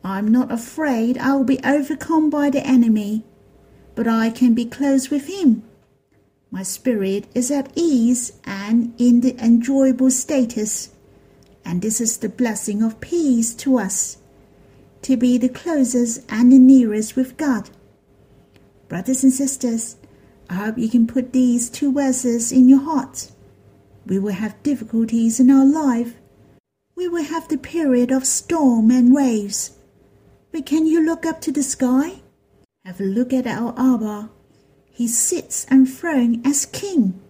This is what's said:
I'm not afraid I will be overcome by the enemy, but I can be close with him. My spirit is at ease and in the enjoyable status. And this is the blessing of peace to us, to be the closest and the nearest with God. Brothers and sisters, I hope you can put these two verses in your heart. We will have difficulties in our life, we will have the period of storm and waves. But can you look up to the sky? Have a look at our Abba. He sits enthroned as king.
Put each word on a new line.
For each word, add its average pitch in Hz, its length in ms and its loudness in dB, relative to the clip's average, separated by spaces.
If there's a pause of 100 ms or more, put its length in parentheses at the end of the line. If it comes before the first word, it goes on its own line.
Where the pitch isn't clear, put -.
I'm 196 280 -6
not 247 200 2
afraid 247 680 -4
I 262 180 -2
will 277 80 0
be 254 180 0
overcome 302 680 -2
by 285 200 0
the 277 160 -2
enemy, 220 600 0 (720)
but 226 120 -4
I 226 220 0
can 233 240 2
be 240 100 0
close 269 460 -2
with 294 180 -6
him. 320 340 0 (880)
My 190 120 -10
spirit 202 720 -4
is 247 160 -2
at 277 240 -4
ease 247 560 0 (140)
and 214 520 -2
in 240 220 4
the 247 240 0
enjoyable 262 680 2
status. 233 800 -4 (760)
And 175 160 -6
this 220 180 -4
is 226 180 -2
the 214 120 -6
blessing 214 520 -4
of 226 200 -4
peace 269 540 -2
to 262 220 0
us, - 400 -6 (840)
to 262 160 0
be 247 200 2
the 247 120 0
closest 247 800 -2
and 233 200 4
the 262 100 8
nearest 240 580 6
with 254 180 -4
God. 254 340 -4 (1160)
Brothers 254 340 -4
and 262 120 4
sisters, 240 640 -4 (520)
I 175 40 -10
hope 214 240 -6
you 226 100 -4
can 226 200 2
put 254 260 -4
these 247 360 0
two 285 220 -4
verses 254 640 -2
in 254 160 8
your 269 140 8
heart. - 480 -6 (720)
We 190 120 -4
will 196 160 -4
have 208 300 -8
difficulties 226 760 0
in 254 100 8
our 269 140 8
life, 269 500 0 (840)
we 359 60 -4
will 339 160 -4
have 302 240 -8
the 302 100 -4
period 254 540 0
of 262 160 -2
storm 240 640 2
and 247 200 6
waves. 233 600 0 (800)
But 311 160 -10
can 320 180 0
you 320 180 2
look 330 220 -2
up 320 160 -6
to 311 100 -6
the 277 120 -2
sky? 269 580 -2 (640)
Have 180 160 -16
a 196 40 -4
look 247 280 -2
at 254 140 -2
our 233 280 -6
Abba. 220 540 -2 (560)
He 240 220 -8
sits - 640 -6
enthroned 262 720 2
as 294 220 -2
king. 277 520 -2 (100)